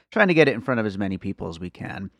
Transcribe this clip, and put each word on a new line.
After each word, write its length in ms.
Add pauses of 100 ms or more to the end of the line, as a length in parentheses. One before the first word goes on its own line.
trying 200
to 40
get 140
it 60
in 80
front 180
of 60
as 120
many 200
people 320
as 100
we 100
can. 500